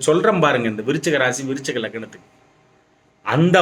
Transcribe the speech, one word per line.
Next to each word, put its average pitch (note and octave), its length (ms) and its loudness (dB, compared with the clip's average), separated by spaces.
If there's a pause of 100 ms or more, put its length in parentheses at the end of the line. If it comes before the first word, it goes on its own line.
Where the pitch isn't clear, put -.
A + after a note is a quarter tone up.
சொல்றேன் F#3 360 2
பாருங்க, C3 260 2
இந்த G#2+ 140 -6
விருச்சிக D3 380 -2
ராசி, B2+ 260 -2
விருச்சிக C3+ 340 -6
லக்னத்துக்கு A2 480 -12 (1000)
அந்த E3 360 4